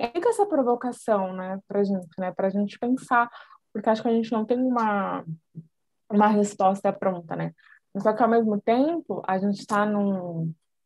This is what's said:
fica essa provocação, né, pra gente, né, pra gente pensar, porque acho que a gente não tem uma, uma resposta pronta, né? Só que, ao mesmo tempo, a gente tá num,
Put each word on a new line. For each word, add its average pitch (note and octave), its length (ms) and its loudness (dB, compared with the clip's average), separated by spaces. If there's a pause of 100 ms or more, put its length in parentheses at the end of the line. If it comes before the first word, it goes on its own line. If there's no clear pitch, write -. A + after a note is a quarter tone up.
(140)
fica F4 160 0
essa G#4+ 180 2
provocação, A#3+ 840 0
né, F#3 360 -8
pra G3+ 160 0
gente, F#3+ 240 -2 (100)
né, F#3 140 -4
pra F#3+ 180 0
gente G3+ 300 -2
pensar, A#3+ 500 0 (420)
porque G#3+ 160 -6
acho A3 140 2
que - 60 -2
a A#3 60 2
gente A3+ 180 0
não A3 140 0
tem B3 140 0
uma, G#3 640 0 (880)
uma G#3 160 6
resposta G3+ 640 2
pronta, F3+ 440 -4
né? E3 180 -6 (460)
Só G#3+ 140 2
que, A#3 100 0
ao A3+ 60 4
mesmo A3 300 2
tempo, C#4 680 0
a F#3+ 100 0
gente G3 280 -2
tá G#3 200 0
num, F#3 680 -2 (340)